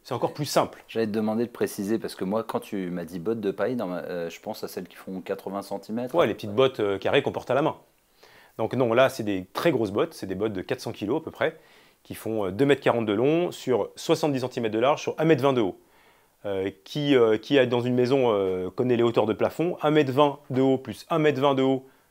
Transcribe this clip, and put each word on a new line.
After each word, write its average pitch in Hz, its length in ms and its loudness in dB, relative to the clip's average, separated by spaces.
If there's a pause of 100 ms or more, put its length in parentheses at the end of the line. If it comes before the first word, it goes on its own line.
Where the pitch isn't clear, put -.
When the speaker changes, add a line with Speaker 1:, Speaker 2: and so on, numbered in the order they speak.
Speaker 1:
c'est - 80 -12
encore 123 220 -4
plus 147 100 -8
simple. - 420 -2
Speaker 2:
J'allais 113 200 -2
te 104 60 -4
demander 110 340 0
de 117 40 -12
préciser, 104 480 -2
parce 98 160 -8
que - 100 -8
moi, 107 200 -2
quand 113 160 -6
tu 95 300 -6
m'as 87 140 -6
dit 87 140 -10
bottes 110 220 -4
de 101 100 -2
paille, 104 240 -2
dans 113 120 -4
ma... 90 140 -6
euh, 85 280 -6
je - 100 -12
pense - 260 -12
à 95 40 -10
celles 95 180 -10
qui - 100 -20
font 95 260 -10
quatre-vingts 98 400 -8
centimètres. 113 520 -8
Speaker 1:
Ouais, 165 120 6
les 101 80 0
petites 104 200 -8
bottes, 131 260 2
euh, 101 180 0
carrées 104 240 2
qu'on 110 100 -2
porte - 180 -6
à 123 40 2
la 139 80 4
main. 147 140 0 (840)
Donc 110 160 -2
non, 120 180 2
là, 131 160 6
c'est 127 140 -6
des 98 320 -2
très - 180 2
grosses 113 200 0
bottes, 151 200 -2
c'est - 140 -12
des 95 80 -6
bottes 104 180 -2
de 92 80 -6
quatre 123 220 -8
cents 117 100 -8
kilos 113 300 -4
à - 20 -20
peu - 60 -12
près, 156 260 -2 (460)
qui - 120 -16
font, 110 300 -6
euh, 92 60 -4
deux 104 160 0
mètres 139 160 2
quarante 117 240 0
de 107 80 2
long, 156 360 0
sur 117 460 -2
soixante-dix 151 440 0
centimètres 120 340 -4
de 110 40 0
large, 139 220 2
sur - 160 -6
un 156 80 0
mètre 160 180 6
vingt 139 120 4
de 120 80 4
haut. 90 180 -2 (640)
Euh, 98 260 -2 (140)
qui, 143 320 2
euh, 110 220 6
qui 143 180 0
est 127 100 6
dans 123 140 0
une 123 140 0
maison, 123 400 4
euh, 92 340 0
connaît 123 280 0
les 117 60 2
hauteurs 117 220 4
de 110 80 2
plafond, 117 480 -2
un 151 100 2
mètre 151 220 4
vingt 139 260 4 (120)
de 131 100 0
haut 135 160 4
plus 117 320 -12
un 170 100 0
mètre 151 220 2
vingt 139 140 4
de 131 80 2
haut, 131 260 0 (220)